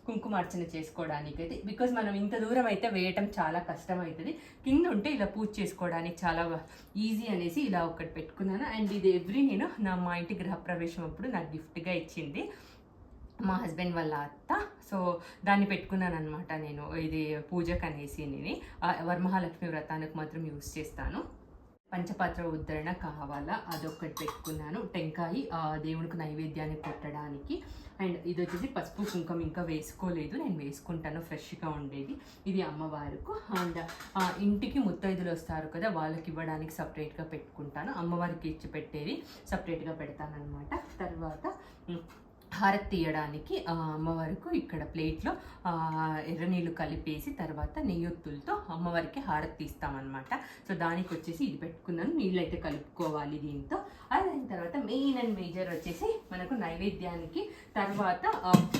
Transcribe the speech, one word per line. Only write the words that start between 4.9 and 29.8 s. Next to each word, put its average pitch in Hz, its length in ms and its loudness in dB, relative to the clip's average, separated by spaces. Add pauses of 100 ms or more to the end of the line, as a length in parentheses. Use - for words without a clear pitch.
ఇలా 208 140 4
పూజ 214 220 0 (120)
చేసుకోవడానికి 170 560 0 (100)
చాలా 165 360 2 (360)
ఈజీ 220 320 2
అనేసి 175 320 2
ఇలా 180 240 4
ఒకటి 160 240 -4
పెట్టుకున్నాను. 196 720 0
And 202 120 2
ఇది 185 260 8
every 233 300 6
నేను 220 200 2 (100)
నా, 190 160 4
మా 175 220 2
ఇంటి 175 180 -2
గృహప్రవేశం 170 680 -2
అప్పుడు 196 240 -4
నాకు 170 240 0
గిఫ్ట్గా 165 420 -4
ఇచ్చింది. 175 580 -2 (920)
మా 190 80 6
హస్బెండ్ 180 420 0
వాళ్ళ 156 180 2
అత్త. 151 480 0 (320)
So 196 200 4 (320)
దాన్ని 202 200 8
పెట్టుకున్నాను 185 500 0
అనమాట 156 380 -4
నేను, 151 420 -6
ఇది 156 460 0
పూజకు 175 440 0
అనేసి 147 400 -4
నేనే. 139 360 -4 (220)
ఆ, 175 200 6
వరమహాలక్ష్మి 180 640 2
వ్రతానికి 156 480 -2
మాత్రం 156 280 -4
యూజ్ 147 340 -6
చేస్తాను. 180 640 -4 (520)
పంచపాత్ర 180 500 0
ఉద్ధరణ 156 480 -2
కావాలా, 151 760 -4
అదొకటి 156 540 -6
పెట్టుకున్నాను. 156 600 -4
టెంకాయ, 165 640 -2 (100)
ఆ, 156 220 0
దేవునికి 160 420 -2
నైవేద్యాన్ని 156 580 -2
పెట్టడానికి. 147 880 -6 (400)
And 180 120 2 (100)
ఇది 175 160 0
వచ్చేసి 175 260 0
పసుపు - 440 -2
కుంకుమ 170 300 0
ఇంకా 165 200 0
వేసుకోలేదు, 160 760 -2